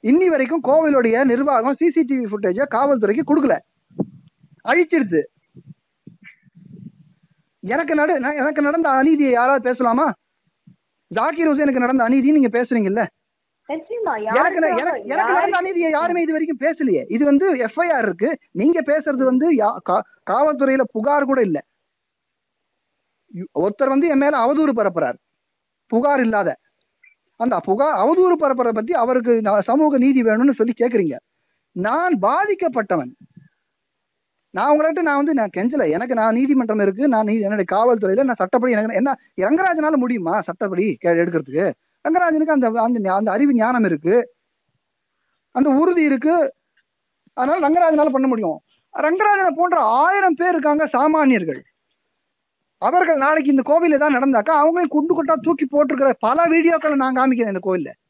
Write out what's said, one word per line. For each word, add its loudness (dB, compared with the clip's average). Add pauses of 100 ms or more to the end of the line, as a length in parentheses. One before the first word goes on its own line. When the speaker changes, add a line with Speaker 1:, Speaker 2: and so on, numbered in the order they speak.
Speaker 1:
இன்னி 4
வரைக்கும் -2
கோவிலுடைய 2 (160)
நிர்வாகம் 0
சி 2
சி 2
டி -2
வி -4
ஃபுட்டேஜை -2 (100)
காவல்துறைக்கு 0
கொடுக்கல, 2 (1160)
அழிச்சிருச்சு. 0 (2500)
எனக்கு -2
நடு-, 0
நான், -4
எனக்கு -2
நடந்த 0 (120)
அநீதியை 2
யாராவது 2
பேசலாமா? 0 (1040)
ஜாகிர் -2
ஹுசேனுக்கு 0
நடந்த 0
அநீதி 2
நீங்க 2
பேசுறீங்கல்ல, 0 (640)
Speaker 2:
நிச்சயமா, -8 (240)
Speaker 1:
எனக்கு 0
ந-, 0
Speaker 2:
யாருக்காக, -2
Speaker 1:
எனக்கு, -4 (120)
எனக்கு -2
நடந்த 2
Speaker 2:
யாருக்கு? 0
Speaker 1:
அநீதியை -2
யாருமே -2
இது -2
வரைக்கும் -4
பேசலையே. 0 (120)
இது 0
வந்து 4 (200)
எஃப் -6
ஐ 0 (100)
ஆர் 0
இருக்கு, -2 (320)
நீங்க 2 (120)
பேசுறது 0
வந்து 0 (140)
யா-, 0 (100)
கா-, 0 (280)
காவல்துறையில 0 (120)
புகார் 0
கூட 2
இல்ல. -2 (1800)
யு-, -14 (140)
ஒருத்தர் -2
வந்து 0
என் 2
மேல 0 (100)
அவதூறு 0
பரப்புறார், -2 (720)
புகார் 2
இல்லாத. 0 (920)
அந்த -2 (120)
புகார், 0
அவதூறு 2
பரப்புறத 0
பத்தி -6 (100)
அவருக்கு 0 (140)
நா-, 0 (140)
சமூக 2
நீதி 4
வேணும்னு 2
சொல்லி 0
கேக்குறீங்க. 0 (600)
நான் -2 (100)
பாதிக்கப்பட்டவன், -2 (1400)
நான் 0
உங்கள்கிட்ட, 0
நான் 0
வந்து, 0
நான் -4
கெஞ்சல, -2 (100)
எனக்கு, -4
நான் 0
நீதிமன்றம் 0
இருக்கு, -2 (100)
நான் 0
நீ-, 0
என்னுடைய -2
காவல்துறையில 2
நான் -4
சட்டப்படி, 0
எனக்கு -2
என்ன, -2 (300)
ரங்கராஜனால 0
முடியுமா -2 (140)
சட்டப்படி -4 (160)
கே-, 2
எடுக்கிறதுக்கு? -2 (380)
ரங்கராஜனுக்கு 0
அந்த, 2 (180)
அந்த 0
ஞா-, 0
அந்த -2
அறிவு 2
ஞானம் 0
இருக்கு, 0 (1400)
அந்த -2 (120)
உறுதி 2
இருக்கு, 0 (1000)
அதனால -2
ரங்கராஜனால 2
பண்ண 0
முடியும். -4 (360)
ரங்கராஜனை 0
போன்ற 0 (220)
ஆயிரம் 2
பேர் 0
இருக்காங்க 0 (100)
சாமானியர்கள், 0 (1160)
அவர்கள் 2
நாளைக்கு 0
இந்த 2
கோவில் 2
ஏதாவது 2
நடந்தாக்கா, 2
அவங்களையும் 2
குண்டு -2
குட்டா 2
தூக்கி -2
போட்டிருக்கிற 0
பல 0
வீடியோக்களை 2
நான் 0
காமிக்கிறேன் 0
இந்த -4
கோவில்ல. -4